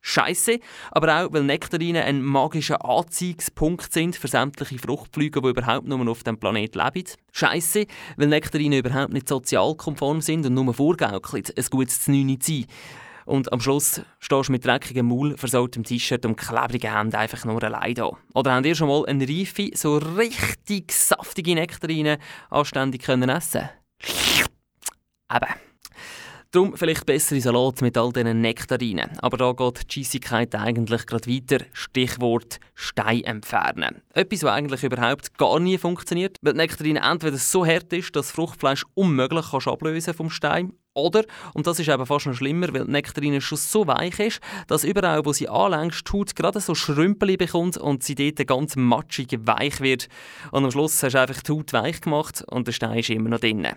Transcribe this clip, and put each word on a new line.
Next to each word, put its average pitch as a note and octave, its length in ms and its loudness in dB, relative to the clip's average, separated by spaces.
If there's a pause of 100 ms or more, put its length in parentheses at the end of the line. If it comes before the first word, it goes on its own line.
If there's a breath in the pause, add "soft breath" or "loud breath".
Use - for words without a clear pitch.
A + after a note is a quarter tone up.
Scheisse, G3+ 540 0 (320 loud breath)
aber D#3+ 320 4
auch, D3 80 -4
weil D3+ 140 2
Nektarinen E3 580 0
ein C#3 180 0
magischer C#3 640 0
Anziehungspunkt E3 1080 -2
sind E3+ 240 0
für C#3+ 100 -8
sämtliche C3+ 500 -2
Fruchtflüge, D3 640 -2
die C3 60 2
überhaupt A#2+ 400 0
nur C3 220 -2
auf A#2 140 -4
dem A2+ 140 -2
Planeten G#2+ 400 -2
leben. C#3 320 -2 (220)
Scheisse, - 540 0 (320 loud breath)
weil D3 100 4
Nektarinen D3 520 2
überhaupt B2+ 340 -2
nicht C3+ 160 -4
sozialkonform C#3+ 920 0
sind D#3 260 -2
und B2 100 2
nur C3 180 2
vorgaukeln, B2+ 720 0 (100)
ein B2+ 160 -2
gutes C3 300 0
Znüni C3+ 360 2
zu D#3 140 -2
sein. C3 140 -2 (600 loud breath)
Und C3+ 280 0
am A#2+ 80 -2
Schluss C#3 400 0 (180)
stehst C#3 300 0
du - 20 2
mit B2+ 140 0
dreckigem B2 400 2
Maul, C#3 320 2
versaultem B2 480 0
T-Shirt A#2+ 400 -2
und A2 100 2
klebrigen A#2+ 580 -2
Händen G#2+ 220 0
einfach A2 300 -2
nur A2+ 180 -2
allein A2 320 -2
da. A2+ 160 -2 (220)
Oder C3 220 2
habt C3 100 2
ihr E3 100 4
schon D#3+ 140 2
mal C#3+ 160 2
eine C#3 200 0
reife, F#3 480 -4
so D3 220 2
richtig F3+ 960 -2
saftige - 640 0
Nektarine D#3 640 0 (320 loud breath)
anständig C3+ 540 0
können B2+ 260 2
essen? - 400 -4 (1600)
Eben. - 200 0 (1000 loud breath)
Drum F#3 260 4
vielleicht D#3+ 300 -2
bessere C#3+ 340 2
Salat B2+ 400 2
mit B2 160 2
all A#2+ 160 2
diesen A#2 280 2
Nektarinen. A2+ 680 0 (120)
Aber B2 160 0
da B2+ 160 4
geht B2 360 -2
die C#3 140 -6
Scheissigkeit A#2+ 500 -2
eigentlich A2+ 540 0
gerade A#2 200 -4
weiter. B2+ 460 0
Stichwort B2 840 -2 (160 soft breath)
Stein - 480 0
entfernen. - 800 -2 (100)
Etwas, F#3 300 0
was C3 80 4
eigentlich C3+ 320 -2
überhaupt B2 560 -2
gar C3 200 4
nie F3+ 200 2
funktioniert, F3+ 640 -4
weil C#3+ 100 4
die - 40 0
Nektarine D#3 440 0
entweder D#3 360 0
so F3+ 280 2
hart E3 280 2
ist, F3 220 -6
dass C#3+ 120 -2
das - 80 -10
Fruchtfleisch C#3 580 0
unmöglich D#3+ 560 2
kannst C3 180 -2
ablösen D#3+ 460 -2
vom E3 160 -6
Stein. E3 440 -2 (200)
Oder, F3 300 4 (320 loud breath)
und D3+ 100 -2
das E3+ 140 0
ist D#3 100 0
eben C3 160 2
fast D3 220 0
noch B2+ 80 -2
schlimmer, D#3+ 360 0
weil C3 140 -2
die - 60 -4
Nektarine C#3+ 500 0
schon D3 160 -4
so G#3 300 2
weich E3 320 0
ist, A3 200 0 (280 loud breath)
dass - 160 2
überall, E3 420 2
wo D3 80 0
sie - 160 -2
anlängst, D#3+ 580 0
die - 60 -2
Haut G3+ 220 0
gerade G#3+ 240 0
so F3+ 160 -2
Schrümpeli F#3+ 600 2
bekommt F3 420 0
und C#3+ 260 0
sie C#3+ 100 -4
dort C#3 320 0
ganz C#3 300 0
matschig B2 680 2
weich B2 400 0
wird. C3 260 2 (440 loud breath)
Und C#3 140 4
am B2+ 40 2
Schluss D3 320 2
hast C3 120 2
du C#3 60 6
einfach C3 220 2
die - 100 -2
Haut D3+ 220 -2
weich B2+ 260 0
gemacht D3+ 480 -2
und A#2+ 200 -4
der A#2 60 -4
Stein A2+ 260 -2
ist A2+ 100 -2
immer A2 200 0
noch A#2 100 0
drinnen. G#2+ 380 0